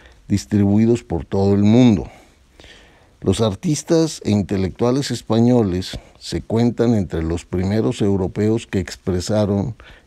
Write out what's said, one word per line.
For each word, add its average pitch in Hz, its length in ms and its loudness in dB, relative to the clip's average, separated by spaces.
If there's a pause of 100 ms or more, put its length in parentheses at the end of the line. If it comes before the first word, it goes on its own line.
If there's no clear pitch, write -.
(300)
distribuidos 104 720 2
por 82 220 -6
todo 98 280 0
el 101 100 2
mundo. 110 440 4 (1120)
Los 110 220 0
artistas 156 800 0
e - 80 -2
intelectuales 104 800 -2
españoles 113 880 0 (180)
se - 240 -8
cuentan 117 540 0
entre 82 280 -4
los 82 200 -4
primeros 107 580 -4
europeos 104 640 -2
que 101 120 -4
expresaron 101 960 -4 (320)